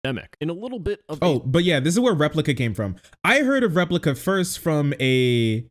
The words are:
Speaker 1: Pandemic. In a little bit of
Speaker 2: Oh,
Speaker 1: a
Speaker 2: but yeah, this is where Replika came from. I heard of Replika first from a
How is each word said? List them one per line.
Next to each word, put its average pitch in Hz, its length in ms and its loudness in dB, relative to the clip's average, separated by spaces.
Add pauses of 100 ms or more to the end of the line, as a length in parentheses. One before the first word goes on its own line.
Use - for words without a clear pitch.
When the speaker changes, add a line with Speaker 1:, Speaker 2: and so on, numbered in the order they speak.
Speaker 1:
Pandemic. 131 380 -8
In 156 80 -4
a 170 40 -4
little 233 260 -10
bit 196 280 -6
of 156 140 -10
Speaker 2:
Oh, 160 160 2
Speaker 1:
a - 20 0
Speaker 2:
but 151 240 2
yeah, 170 160 2
this 156 140 0
is 220 60 2
where 247 140 4
Replika 151 420 0
came 117 180 -2
from. 95 240 -4 (260)
I 247 160 4
heard 269 240 2
of 196 80 2
Replika 170 460 0
first 185 420 -2
from 147 400 0
a 120 720 2